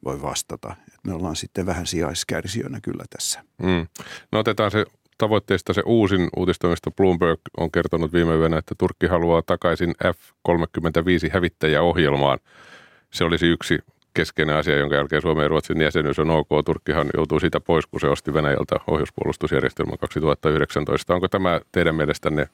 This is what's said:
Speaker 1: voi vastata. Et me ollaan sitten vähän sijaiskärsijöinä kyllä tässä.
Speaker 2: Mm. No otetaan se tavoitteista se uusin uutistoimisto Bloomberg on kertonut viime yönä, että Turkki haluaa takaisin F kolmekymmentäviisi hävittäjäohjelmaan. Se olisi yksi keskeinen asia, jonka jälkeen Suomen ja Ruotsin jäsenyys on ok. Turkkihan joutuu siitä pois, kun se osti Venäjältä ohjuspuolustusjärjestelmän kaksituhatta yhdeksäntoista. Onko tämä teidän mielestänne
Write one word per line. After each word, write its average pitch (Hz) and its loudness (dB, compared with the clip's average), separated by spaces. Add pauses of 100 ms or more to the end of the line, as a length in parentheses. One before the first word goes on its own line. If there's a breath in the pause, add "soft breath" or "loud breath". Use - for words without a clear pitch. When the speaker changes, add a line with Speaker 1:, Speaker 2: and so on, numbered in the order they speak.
Speaker 1:
voi 69 -8
vastata. - -10 (120)
Et - -20
me 95 -6
ollaan 82 -6
sitten - -6
vähän 85 -4
sijaiskärsijöinä 92 -6
kyllä - -10
tässä. - -8 (180)
Speaker 2:
Mm. 87 0 (460 loud breath)
No 107 0
otetaan 107 0
se 104 0 (320)
tavoitteista 101 0
se 101 0
uusin 98 4
uutistoimisto 87 0
Bloomberg 87 2 (160)
on 85 -2
kertonut 82 0
viime 85 4
yönä, 80 2
että - -6
Turkki 90 0
haluaa 85 2
takaisin 85 0 (220)
F - -20 (240)
kolmekymmentäviisi 82 0
hävittäjäohjelmaan. 78 2 (720 loud breath)
Se - -2
olisi 85 2
yksi 85 2 (360)
keskeinen 78 0
asia, 78 2
jonka 73 0
jälkeen 73 0
Suomen 78 2
ja 76 2
Ruotsin 80 0
jäsenyys 76 0
on 78 2
ok. 78 2 (160)
Turkkihan 76 -2
joutuu 78 0
siitä 76 0
pois, 80 0
kun - -10
se 78 0
osti 71 -2
Venäjältä 73 0 (100)
ohjuspuolustusjärjestelmän 76 -2
kaksituhatta 76 -2
yhdeksäntoista. 76 -2
Onko 90 0
tämä 90 0 (120)
teidän 85 2
mielestänne 76 -2